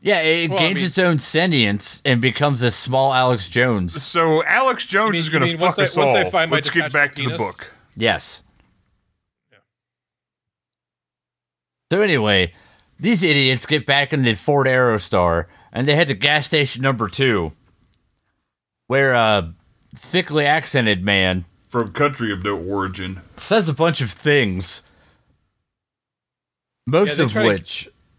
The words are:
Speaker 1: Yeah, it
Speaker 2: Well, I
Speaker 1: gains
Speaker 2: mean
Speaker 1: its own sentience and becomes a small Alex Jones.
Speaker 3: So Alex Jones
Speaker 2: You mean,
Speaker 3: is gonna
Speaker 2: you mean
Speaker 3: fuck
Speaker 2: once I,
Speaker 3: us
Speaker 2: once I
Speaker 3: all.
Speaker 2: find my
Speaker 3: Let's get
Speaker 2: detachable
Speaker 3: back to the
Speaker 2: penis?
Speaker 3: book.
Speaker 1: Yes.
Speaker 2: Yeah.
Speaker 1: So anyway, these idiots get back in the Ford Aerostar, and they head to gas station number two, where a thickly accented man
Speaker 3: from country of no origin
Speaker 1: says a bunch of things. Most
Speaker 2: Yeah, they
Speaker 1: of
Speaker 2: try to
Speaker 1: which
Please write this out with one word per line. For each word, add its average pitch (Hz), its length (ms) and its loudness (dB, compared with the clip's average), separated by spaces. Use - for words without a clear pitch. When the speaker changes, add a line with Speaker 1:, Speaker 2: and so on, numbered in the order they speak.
Speaker 1:
Yeah, 185 220 0
it 165 280 2
Speaker 2:
Well, 190 80 -2
I 165 40 2
Speaker 1:
gains 180 160 0
Speaker 2:
mean 185 80 -2
Speaker 1:
its 180 120 -6
own 175 200 4
sentience 135 840 0
and 123 160 2
becomes 127 420 0
a 120 80 2
small 131 420 0
Alex 127 360 0
Jones. 120 540 0
Speaker 3:
So 165 420 2
Alex 247 420 0
Jones 208 220 0
Speaker 2:
You 208 40 0
mean, 170 80 0
Speaker 3:
is 160 80 -4
gonna 156 180 0
Speaker 2:
you 170 60 0
mean 160 80 -6
Speaker 3:
fuck 180 160 2
Speaker 2:
once - 20 -8
I, 196 60 2
Speaker 3:
us 160 120 -2
Speaker 2:
once 139 200 4
I - 80 2
Speaker 3:
all. - 60 -4
Speaker 2:
find 165 200 0
my 156 60 0
Speaker 3:
Let's 143 140 -2
get 156 200 -2
Speaker 2:
detachable 147 100 0
Speaker 3:
back 143 160 0
to 143 60 -8
the 127 60 -2
Speaker 2:
penis? 160 120 -6
Speaker 3:
book. - 320 -8
Speaker 1:
Yes. 101 480 -2
Speaker 2:
Yeah. 104 60 -20
Speaker 1:
So 185 80 0
anyway, 107 540 2
these 185 240 0
idiots 139 440 2
get 151 180 -2
back 139 300 0
in 135 80 0
the 113 120 2
Ford 139 320 0
Aerostar, 104 800 2
and 123 120 -2
they 147 100 2
head 160 140 2
to 131 60 0
gas 139 320 0
station 139 340 -2
number 123 280 -2
two, 98 440 0
where 135 260 2
a 104 400 2
thickly 151 520 -2
accented 123 580 0
man 92 400 2
Speaker 3:
from 113 240 -4
country 131 400 -2
of 92 120 -8
no 101 140 -4
origin 92 600 -6
Speaker 1:
says 196 320 0
a 143 60 -2
bunch 160 260 0
of 117 100 -4
things. 107 720 -2
Most 170 220 2
Speaker 2:
Yeah, 147 60 -2
they 160 80 2
Speaker 1:
of 110 80 -2
Speaker 2:
try 107 100 -2
to 113 60 4
Speaker 1:
which - 400 -4